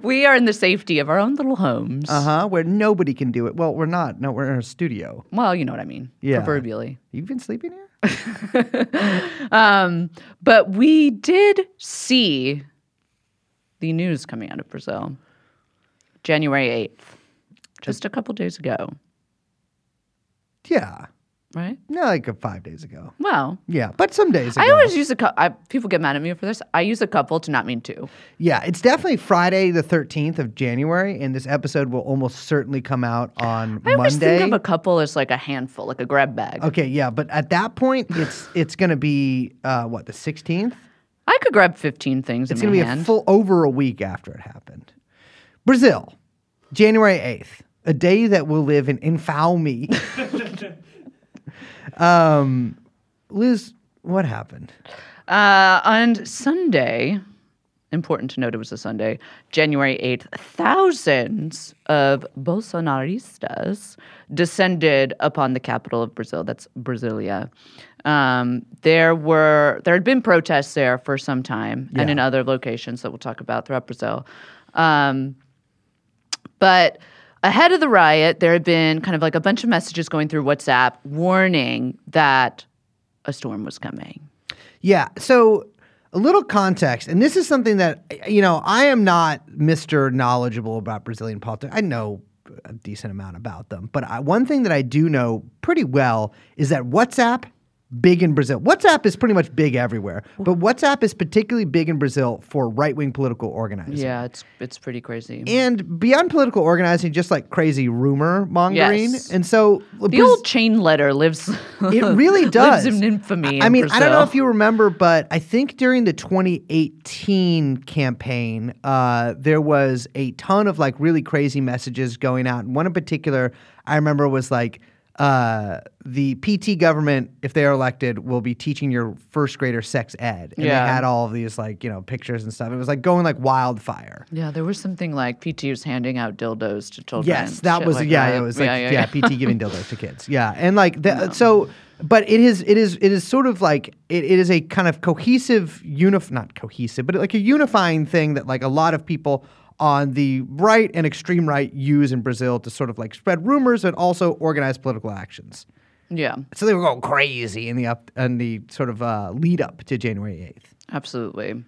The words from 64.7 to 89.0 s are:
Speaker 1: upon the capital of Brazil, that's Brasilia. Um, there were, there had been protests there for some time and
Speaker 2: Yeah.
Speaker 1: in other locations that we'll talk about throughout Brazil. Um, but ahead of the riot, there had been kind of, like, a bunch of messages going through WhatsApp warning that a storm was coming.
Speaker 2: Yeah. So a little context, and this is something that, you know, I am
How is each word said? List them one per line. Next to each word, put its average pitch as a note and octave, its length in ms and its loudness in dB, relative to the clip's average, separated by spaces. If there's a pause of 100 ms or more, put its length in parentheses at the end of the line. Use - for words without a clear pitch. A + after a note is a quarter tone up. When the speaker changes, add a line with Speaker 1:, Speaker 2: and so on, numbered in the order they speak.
Speaker 1:
upon C#3+ 340 0
the B2+ 60 -4
capital A#2 420 -4
of A#2 140 -6
Brazil, F#2+ 280 -8
that's - 240 -10 (120)
Brasilia. A2 680 -6 (560)
Um, B2+ 600 0 (180)
there E3 320 4
were, D3+ 680 2
there E3+ 100 2
had F3+ 100 2
been B3+ 180 2
protests E3 520 0
there B2+ 260 0
for C#3 180 -4
some C3 260 -6
time A#2 520 -8
and D3 120 0
Speaker 2:
Yeah. D3 60 0
Speaker 1:
in C#3+ 60 -2
other C3 240 0
locations B2 580 -6
that A2 100 -8
we'll A#2+ 60 -16
talk A2+ 240 -12
about A#2 240 -6
throughout B2+ 220 -6
Brazil. A2+ 380 -8 (480)
Um, C#3 600 2 (1200)
but F#3 400 4 (440)
ahead B3 280 6
of F4+ 80 4
the D4+ 100 2
riot, D#3+ 500 6
there E3+ 140 4
had E3+ 100 2
been D#3+ 380 2
kind F3+ 140 -4
of, D3+ 60 0
like, E3 140 0
a F3 60 2
bunch G3 220 0
of A#3 60 0
messages E3 400 -2
going D3+ 180 -2
through D3+ 160 -4
WhatsApp C3 500 2 (120)
warning D3 920 0 (100)
that C3+ 580 2 (600)
a C#3+ 80 -8
storm G#2+ 320 -10
was - 140 -14
coming. - 400 -14 (640)
Speaker 2:
Yeah. F3 360 2
So A3+ 480 4 (480)
a F3 60 -2
little E4 240 4
context, F#3 640 0
and F3 140 2
this C#4+ 140 2
is F#4 120 0
something A3+ 300 2
that, F3 260 0 (240)
you G#3 140 4
know, F3 240 2
I A#3 200 4
am B3+ 180 4